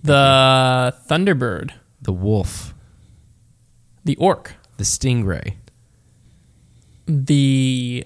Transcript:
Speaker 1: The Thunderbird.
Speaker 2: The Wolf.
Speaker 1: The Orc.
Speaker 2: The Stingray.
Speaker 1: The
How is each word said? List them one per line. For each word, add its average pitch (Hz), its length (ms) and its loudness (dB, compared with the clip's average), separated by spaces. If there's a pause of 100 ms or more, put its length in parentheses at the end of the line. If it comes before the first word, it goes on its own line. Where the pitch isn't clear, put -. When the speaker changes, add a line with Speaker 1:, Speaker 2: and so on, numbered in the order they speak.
Speaker 1:
The 131 920 4 (160)
Thunderbird. 143 640 -2 (280)
Speaker 2:
The - 120 -4
Wolf. 95 600 -4 (1300)
Speaker 1:
The 139 120 -2
Orc. - 380 -2 (240)
Speaker 2:
The 98 60 -4
Stingray. 113 720 -2 (1500)
Speaker 1:
The 135 1000 0